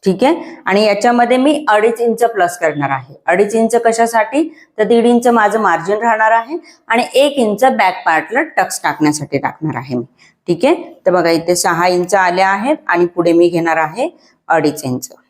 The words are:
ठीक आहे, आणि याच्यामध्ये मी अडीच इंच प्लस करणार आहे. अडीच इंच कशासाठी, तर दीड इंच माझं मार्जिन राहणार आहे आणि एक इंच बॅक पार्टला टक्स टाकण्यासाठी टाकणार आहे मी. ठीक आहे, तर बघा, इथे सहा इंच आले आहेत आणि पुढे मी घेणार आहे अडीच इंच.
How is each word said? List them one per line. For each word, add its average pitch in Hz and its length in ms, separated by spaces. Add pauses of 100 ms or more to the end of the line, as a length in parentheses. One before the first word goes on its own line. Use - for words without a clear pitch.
ठीक 185 200
आहे, 330 300 (120)
आणि 202 180
याच्यामध्ये 240 520
मी 294 320
अडीच 220 320
इंच 233 240
प्लस 185 340
करणार 147 320
आहे. 135 240 (120)
अडीच 202 280
इंच 226 200 (100)
कशासाठी, 233 580 (360)
तर 214 60
दीड 233 220
इंच 240 220
माझं 220 320
मार्जिन 185 380
राहणार 220 340
आहे 233 240 (320)
आणि 226 160 (100)
एक 285 240
इंच 214 260 (120)
बॅक 190 300
पार्टला 165 360 (140)
टक्स - 260
टाकण्यासाठी 147 560
टाकणार 139 380
आहे 131 200
मी. 120 80 (440)
ठीक 170 160
आहे, - 280 (140)
तर 180 60
बघा, 170 180
इथे 165 260
सहा 175 320
इंच 180 260
आले 185 280
आहेत 202 340 (100)
आणि 175 200
पुढे 170 260
मी 170 160
घेणार 165 300
आहे 170 300 (400)
अडीच 156 360
इंच. 127 260 (200)